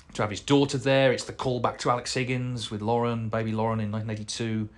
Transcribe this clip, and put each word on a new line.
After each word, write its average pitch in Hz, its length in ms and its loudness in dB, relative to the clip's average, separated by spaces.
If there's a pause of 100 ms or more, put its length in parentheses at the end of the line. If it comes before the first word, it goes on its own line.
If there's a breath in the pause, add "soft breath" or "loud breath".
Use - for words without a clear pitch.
(140)
to - 100 -4
have 98 80 -2
his 95 100 -6
daughter 139 360 4
there, 135 360 4
it's - 120 -4
the - 80 -10
callback 120 460 -2
to 139 100 0
Alex 120 240 0
Higgins 127 580 -2
with 104 100 -6
Lauren, 117 480 0
baby 113 220 0
Lauren 110 280 0
in 104 120 -2
nineteen 110 180 -4
eighty-two. 107 680 -4